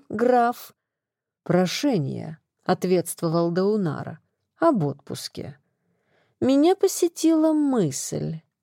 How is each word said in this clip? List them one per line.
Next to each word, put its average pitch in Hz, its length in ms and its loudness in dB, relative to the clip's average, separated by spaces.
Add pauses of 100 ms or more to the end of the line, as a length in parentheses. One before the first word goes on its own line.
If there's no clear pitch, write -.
граф?» 240 640 0 (680)
«Прошение», 165 960 -2 (260)
ответствовал 170 880 0
Даунара, 185 680 -4 (360)
«об 285 280 2
отпуске». - 720 -8 (840)
«Меня 285 340 4
посетила 320 800 2
мысль», 160 880 -2 (220)